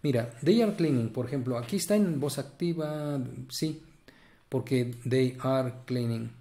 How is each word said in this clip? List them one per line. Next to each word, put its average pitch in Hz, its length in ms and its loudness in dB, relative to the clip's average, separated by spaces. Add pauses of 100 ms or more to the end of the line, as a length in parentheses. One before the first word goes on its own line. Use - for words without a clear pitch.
Mira, 120 280 0 (120)
they 208 200 6
are 208 160 2
cleaning, 131 340 2
por 123 140 -4
ejemplo, 127 320 -2
aquí 123 180 -4
está 202 220 2
en 170 240 2
voz 143 180 -2
activa, 151 800 -2 (280)
sí, 156 340 -4 (640)
porque 123 560 0
they 127 380 2
are 131 320 0 (120)
cleaning 117 560 -2